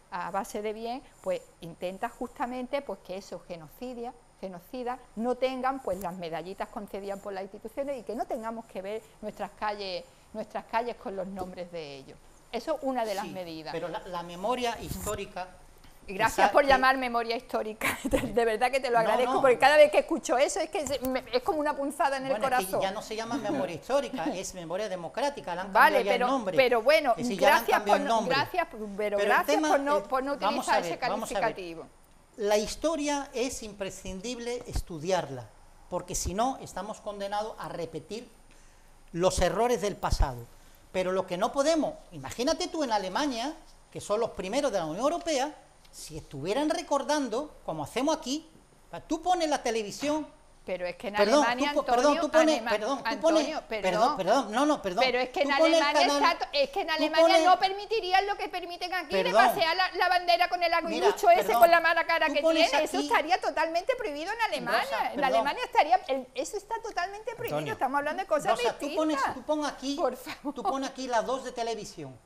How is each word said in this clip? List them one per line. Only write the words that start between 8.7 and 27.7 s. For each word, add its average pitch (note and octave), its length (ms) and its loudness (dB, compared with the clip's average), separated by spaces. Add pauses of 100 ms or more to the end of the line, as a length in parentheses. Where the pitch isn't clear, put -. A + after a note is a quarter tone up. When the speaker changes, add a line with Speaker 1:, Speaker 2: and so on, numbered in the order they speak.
Speaker 1:
ver G#3 200 -8 (200)
nuestras G3+ 300 -10
calles, G3+ 520 -6 (300)
nuestras G#3+ 320 -10
calles A#3 300 -2
con G3 200 -10
los F#3+ 120 -6
nombres F#3 440 -10
de D#3 240 -10
ellos. C3+ 220 -18 (340)
Eso A#3+ 240 -4
es - 60 -6
una B3+ 240 -2
de G#3 100 -4
las G3 100 -4
Speaker 2:
Sí, - 60 -10
Speaker 1:
medidas. E3 400 -10
Speaker 2:
pero E3 160 -6
la, F3 200 -8
la F3 160 -6
memoria A3 580 -4
histórica F#3+ 680 -8 (600)
Speaker 1:
Gracias G#3+ 440 4
por D4 120 6
Speaker 2:
Esa, C#4 60 4
eh, C4+ 60 8
Speaker 1:
llamar C4 220 4
memoria A#3 380 -2
histórica. A3 640 -4
<laughs> - 40 -8
De, C4 180 0
de A#3 240 0
verdad A#3 260 2
que C4+ 80 0
te C4 100 -2
lo A#3+ 40 2
Speaker 2:
No, A#3 60 4
Speaker 1:
agradezco, A#3+ 360 2
Speaker 2:
no. C4 60 2
Speaker 1:
porque B3+ 180 6
cada C#4+ 160 8
vez D4+ 160 10
que D4 80 4
escucho C4+ 380 2
eso D4 240 2
es D#4+ 80 -4
que D#4 180 -2
se, C4 200 -4
me, B3+ 160 -2 (100)
es B3+ 100 0
como D#4 160 -2
una D4 160 0
punzada C#4 420 0
en C4 100 -6
el C4+ 40 0
Speaker 2:
Bueno, C4+ 160 0
es C4 40 -2
que B3 200 2
Speaker 1:
corazón. G3 100 0
Speaker 2:
ya F#3+ 100 0
no G3 100 -6
se A3 140 -8
llama A3+ 220 -4
memoria A3 380 -2
histórica, C4 500 -2
Speaker 1:
<laughs> C4 80 -2
Speaker 2:
es F#3 200 -8
memoria F#3 340 -6
democrática, F#3 680 -4
le F3 80 -4
han F#3+ 120 -6
Speaker 1:
Vale, C#4 240 8
Speaker 2:
cambiado A#3 80 2
ya G3+ 80 2
el G3 60 2
Speaker 1:
pero, B3 120 2
Speaker 2:
nombre. G#3 260 0
Speaker 1:
pero B3 240 6
bueno, D4 300 4
Speaker 2:
Es - 60 0 (100)
decir, G3+ 120 -4
ya C#4 80 4
le C#4+ 60 10
han D#4+ 60 8
Speaker 1:
gracias - 180 4